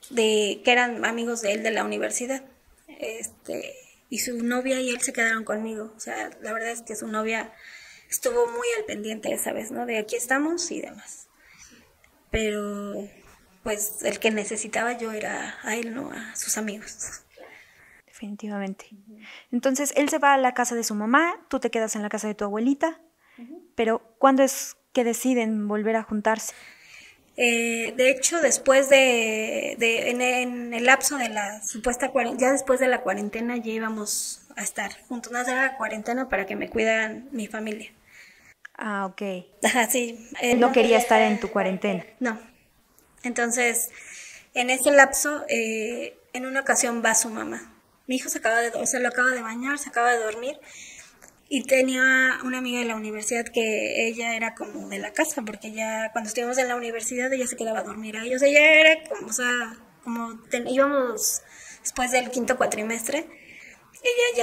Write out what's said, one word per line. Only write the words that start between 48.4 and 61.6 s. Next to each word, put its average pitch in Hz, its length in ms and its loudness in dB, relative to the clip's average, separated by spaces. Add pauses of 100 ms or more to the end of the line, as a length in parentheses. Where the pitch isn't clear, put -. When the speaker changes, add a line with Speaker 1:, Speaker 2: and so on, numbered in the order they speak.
Speaker 1:
de, 233 80 0
o 233 160 -4
sea, 247 160 0
lo 240 80 2
acaba 254 220 2
de 247 100 -2
bañar, 240 360 -4
se - 120 -10
acaba 240 220 4
de 233 80 2
dormir. 226 380 -6 (880)
Y 262 160 -2
tenía 262 800 4
una 254 140 -4
amiga 247 220 -4
de 240 60 -2
la 226 100 -2
universidad 214 500 -4
que 220 640 0
ella 233 280 -4
era 226 200 -4
como 320 340 -10
de 196 80 -6
la - 160 -8
casa, 285 300 -2
porque 214 280 -10
ya 220 400 -4
cuando 220 160 -4
estuvimos 247 300 -2
en 254 100 2
la 247 80 0
universidad 247 560 -4
ella 254 140 0
se - 100 -6
quedaba 220 240 -4
a 190 40 -4
dormir 214 340 -10
ahí. 240 160 -4
O 254 60 0
sea, 277 120 8
ya 294 140 8
era 311 420 8
como, 214 200 -8
o 214 60 -6
sea, 247 120 0 (580)
como 226 360 -6 (100)
ten-, 240 180 -2
íbamos 262 760 2 (400)